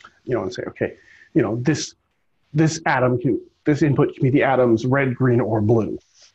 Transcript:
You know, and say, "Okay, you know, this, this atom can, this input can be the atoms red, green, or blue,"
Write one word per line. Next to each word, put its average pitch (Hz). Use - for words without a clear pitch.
You 120
know, 104
and 92
say, -
"Okay, -
you 151
know, 107
this, 143
this 156
atom 127
can, 117
this 147
input 143
can -
be 135
the 127
atoms 123
red, 127
green, 123
or 107
blue," 107